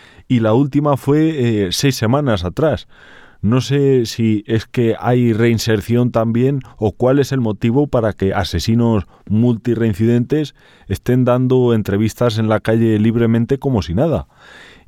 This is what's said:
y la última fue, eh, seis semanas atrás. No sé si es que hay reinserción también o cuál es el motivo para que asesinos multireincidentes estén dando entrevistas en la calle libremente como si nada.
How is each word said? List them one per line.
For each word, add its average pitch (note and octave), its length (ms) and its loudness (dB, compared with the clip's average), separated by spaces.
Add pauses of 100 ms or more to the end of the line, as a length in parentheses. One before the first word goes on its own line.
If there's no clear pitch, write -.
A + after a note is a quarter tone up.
(260)
y B2 140 2
la A2 140 2
última C#3+ 420 0
fue, C#3 680 0
eh, - 40 -6
seis C3+ 240 0
semanas A#2 500 0
atrás. B2+ 440 -2 (540)
No A#2 180 2
sé C3+ 460 2
si A2 420 -2
es A2 180 -2
que A#2 320 0
hay A#2+ 340 2
reinserción A#2 760 0
también A#2 520 0 (160)
o G#2+ 120 0
cuál C3+ 300 0
es C3 100 -2
el C3+ 100 -2
motivo A#2 460 0
para A2+ 260 0
que F#2+ 220 -2
asesinos A2+ 680 0 (260)
multireincidentes A#2 1300 0 (320)
estén B2 360 0
dando B2+ 480 2
entrevistas G#2+ 680 0
en A2 100 -2
la A2 100 2
calle A2+ 400 0
libremente A#2 640 0
como B2+ 220 0
si - 120 -6
nada. D3 320 -2 (600)